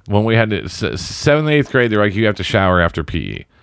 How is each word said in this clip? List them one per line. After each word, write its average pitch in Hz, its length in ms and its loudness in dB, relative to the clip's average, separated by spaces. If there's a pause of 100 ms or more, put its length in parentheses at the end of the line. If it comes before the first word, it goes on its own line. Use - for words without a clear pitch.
when 104 200 0
we 113 100 2
had 113 160 2
to, 98 140 -4
s-, - 360 -6
seventh, 151 480 0
eighth 147 220 2
grade. 123 200 0
They're 107 120 2
like, 104 100 0
"You 110 120 0
have 104 100 0
to 95 80 -8
shower 92 380 4
after 85 220 0
P 85 160 -6
E," 50 260 -10 (180)